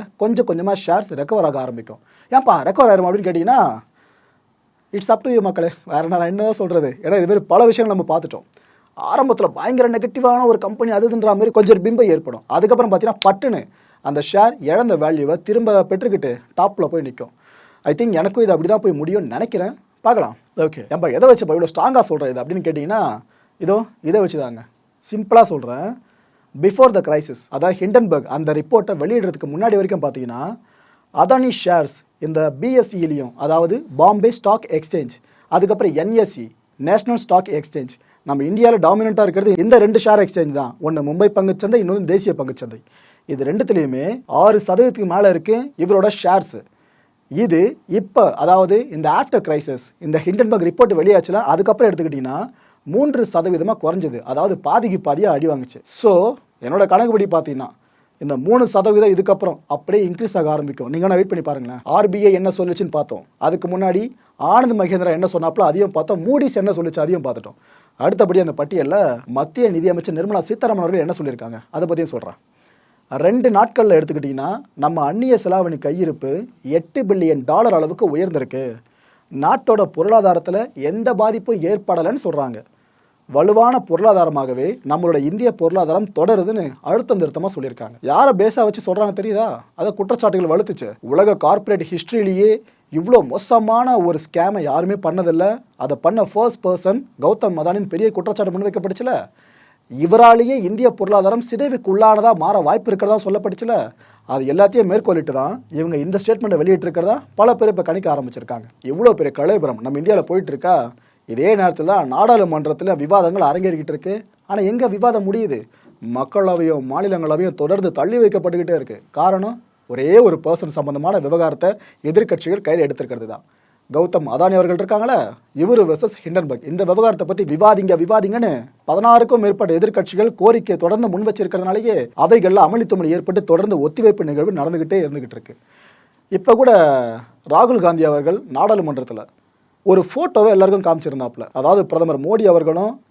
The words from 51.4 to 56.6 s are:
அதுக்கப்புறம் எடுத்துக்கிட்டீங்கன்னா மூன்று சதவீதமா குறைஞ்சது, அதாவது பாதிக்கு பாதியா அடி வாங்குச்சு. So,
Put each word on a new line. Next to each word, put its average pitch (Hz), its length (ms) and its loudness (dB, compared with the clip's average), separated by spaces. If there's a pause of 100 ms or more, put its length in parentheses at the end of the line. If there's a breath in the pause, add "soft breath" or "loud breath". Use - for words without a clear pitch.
அதுக்கப்புறம் 202 380 0
எடுத்துக்கிட்டீங்கன்னா 147 480 -6 (480 soft breath)
மூன்று 254 340 -2 (120)
சதவீதமா 180 400 -2 (100)
குறைஞ்சது, 156 380 -4
அதாவது 165 360 -4
பாதிக்கு 190 480 -2
பாதியா 160 300 0
அடி 151 120 -2
வாங்குச்சு. 139 360 -6
So, 202 500 2 (280)